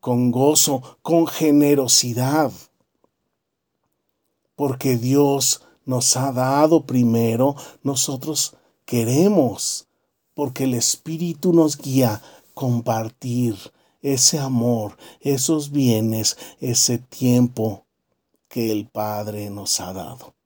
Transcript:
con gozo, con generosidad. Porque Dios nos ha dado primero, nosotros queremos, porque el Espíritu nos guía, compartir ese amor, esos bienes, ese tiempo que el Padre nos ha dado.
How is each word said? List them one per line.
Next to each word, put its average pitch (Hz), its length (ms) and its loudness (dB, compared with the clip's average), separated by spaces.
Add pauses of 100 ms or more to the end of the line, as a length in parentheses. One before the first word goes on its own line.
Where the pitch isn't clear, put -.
con 123 300 2
gozo, 135 720 0
con 165 240 2
generosidad. 143 1300 2 (2000)
Porque 131 420 -2
Dios 135 680 0 (220)
nos 127 320 0
ha 135 140 -2
dado 143 540 2
primero, 120 720 2 (260)
nosotros 139 720 -6 (280)
queremos, 127 1040 0 (460)
porque 135 300 -4
el 131 100 0
Espíritu 160 800 -2
nos 156 240 4
guía, 127 460 0 (320)
compartir 120 1000 -4 (460)
ese 139 360 0
amor, 120 580 -2 (240)
esos 143 500 -2
bienes, 110 640 0 (240)
ese 120 380 0
tiempo 123 880 -2 (640)
que 113 220 -4
el 107 160 -4
Padre 104 640 -8
nos 98 300 -6
ha 92 120 -12
dado. - 420 -14 (120)